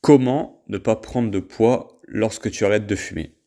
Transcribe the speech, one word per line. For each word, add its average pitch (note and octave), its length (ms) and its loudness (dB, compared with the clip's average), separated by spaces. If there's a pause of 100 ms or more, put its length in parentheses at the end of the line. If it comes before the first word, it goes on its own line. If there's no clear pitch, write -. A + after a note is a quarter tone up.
Comment C3+ 640 4
ne G2+ 100 -6
pas A2 160 0
prendre A2+ 380 -4
de G2 80 -2
poids - 640 -2
lorsque G#2+ 420 -4
tu G2+ 160 -4
arrêtes G#2 220 2
de G2+ 80 -2
fumer ? E2 400 -10 (120)